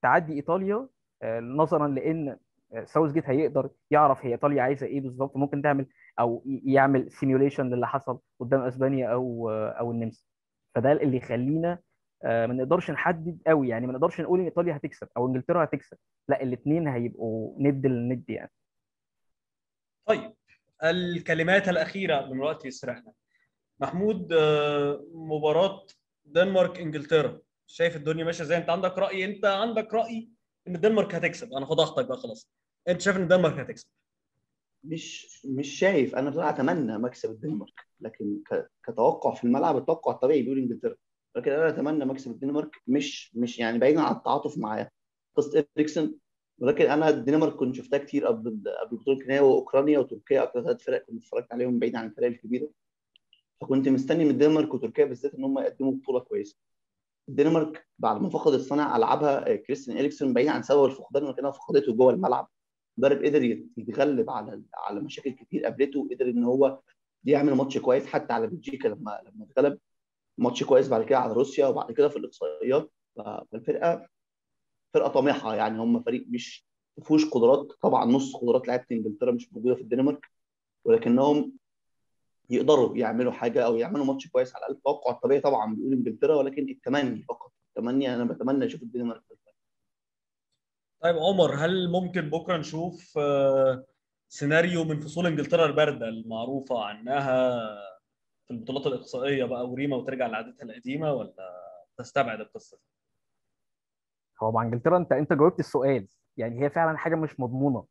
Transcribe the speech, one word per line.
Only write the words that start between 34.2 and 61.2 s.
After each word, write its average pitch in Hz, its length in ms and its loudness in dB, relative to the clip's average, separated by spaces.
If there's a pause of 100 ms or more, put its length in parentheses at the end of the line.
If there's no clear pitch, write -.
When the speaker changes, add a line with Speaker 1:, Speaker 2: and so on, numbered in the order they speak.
Speaker 3:
مش، - 640 -14
مش 139 220 -4 (120)
شايف، 180 360 4
أنا 139 140 -2
بصراحة 156 200 -2
أتمنى 135 480 0
مكسب 113 340 -6
الدنمارك، 107 420 -8 (260)
لكن 104 400 -8 (120)
ك-، - 180 -4 (140)
كتوقع 120 500 0
في - 100 -12
الملعب 139 340 2
التوقع 160 340 -2
الطبيعي 135 300 2
بيقول 131 180 -2
إنجلترا، 117 360 -4 (400)
لكن 120 160 -2
أنا 156 180 2
أتمنى 147 360 -2
مكسب 131 260 -6
الدنمارك، 143 440 -6 (120)
مش، 139 480 -2
مش 120 240 -4
يعني 117 200 0
بعيدًا 147 220 6
عن 117 140 0
التعاطف 135 420 -2
مع 110 300 -6 (480)
قصة 147 300 2 (120)
إريكسن، 151 380 -2 (440)
ولكن 151 260 2
أنا 151 240 4
الدنمارك 147 460 2
كنت 127 200 -2
شفتها 131 240 -4
كتير - 280 -2
قبل 113 200 -2
ال-، 104 340 -8
قبل 117 140 -8
البطولة، 135 240 -2
كان 131 120 -6
هي 139 80 2
وأوكرانيا 139 600 4
وتركيا 123 440 0
أكتر 120 200 -4
ثلاث 123 200 -4
فرق - 220 -4
كنت 117 180 -12
اتفرجت 120 300 -8
عليهم 123 260 0
بعيد 120 160 -2
عن 113 100 -6
الفرق 113 220 -2
الكبيرة، 123 420 -4 (920)
فكنت 135 280 2
مستني 156 360 2
من 143 60 6
الدنمارك 151 420 4
وتركيا 127 320 0
بالذات 135 300 -6
إن 131 80 -8
هم 135 160 -2
يقدموا 135 320 -2
بطولة 135 280 -2
كويسة. 104 380 -8 (720)
الدنمارك 156 580 0 (120)
بعد 107 220 0
ما 190 80 -2
فقدت 147 320 2
صانع 143 360 0
ألعابها، 131 540 2
آه، 107 40 2
كريستيان 131 420 -8
إريكسن، 139 360 -2
بعيد 123 140 4
عن 127 160 -2
سبب 139 220 6
الفقدان، 135 380 -2